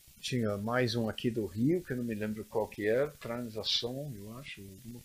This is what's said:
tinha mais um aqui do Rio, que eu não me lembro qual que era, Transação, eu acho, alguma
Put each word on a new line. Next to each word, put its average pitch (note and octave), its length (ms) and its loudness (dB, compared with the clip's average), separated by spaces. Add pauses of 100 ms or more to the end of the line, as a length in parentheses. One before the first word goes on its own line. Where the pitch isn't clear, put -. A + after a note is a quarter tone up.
(200)
tinha A2 380 2
mais A#2 380 2
um A#2 120 2
aqui A#2 240 0
do A2 140 0
Rio, B2 360 4
que C#3 120 -6
eu B2 40 0
não B2 60 -2
me A#2 100 -2
lembro G#2+ 300 -2
qual G#2 240 0
que G#2 180 -2
era, B2 220 4 (140)
Transação, A#2+ 960 -2
eu G#2+ 200 -10
acho, C#3 220 -12 (240)
alguma A#2 220 -12